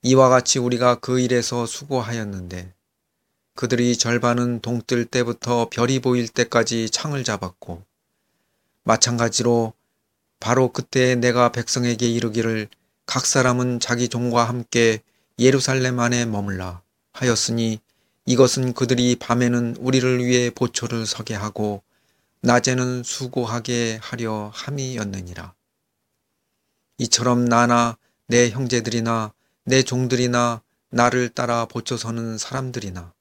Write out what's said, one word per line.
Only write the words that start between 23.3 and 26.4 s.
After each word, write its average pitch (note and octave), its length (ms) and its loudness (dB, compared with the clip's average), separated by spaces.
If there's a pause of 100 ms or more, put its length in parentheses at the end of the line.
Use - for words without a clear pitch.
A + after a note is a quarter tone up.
하려 A2 540 -8
함이었느니라. G2+ 1000 -8 (1400)